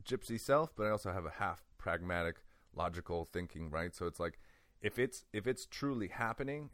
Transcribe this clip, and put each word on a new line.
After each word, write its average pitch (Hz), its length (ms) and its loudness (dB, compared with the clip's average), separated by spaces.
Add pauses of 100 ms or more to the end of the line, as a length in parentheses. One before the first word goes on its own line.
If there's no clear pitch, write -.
gypsy 117 360 -2
self, 151 360 6
but 107 100 2
I 107 40 4
also 104 220 2
have 90 140 -2
a 76 40 -4
half 90 320 -2 (160)
pragmatic, 87 580 2 (380)
logical 85 580 0
thinking, 82 380 -4
right? 85 240 -2
So 87 120 -2
it's 85 140 -2
like, 85 180 -2 (420)
if - 180 0
it's, 127 340 2
if 107 140 -2
it's 127 200 0
truly 123 420 -2
happening, 139 640 -4